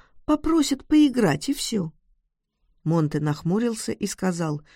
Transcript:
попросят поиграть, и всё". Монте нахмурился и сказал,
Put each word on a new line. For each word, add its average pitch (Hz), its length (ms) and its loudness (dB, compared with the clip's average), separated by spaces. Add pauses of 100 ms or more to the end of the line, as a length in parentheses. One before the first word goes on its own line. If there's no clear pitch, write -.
(240)
попросят 302 640 0
поиграть, 247 600 4
и 277 60 0
всё". 175 380 -6 (880)
Монте 151 380 0
нахмурился 196 720 -2
и - 140 -6
сказал, 170 560 -4 (140)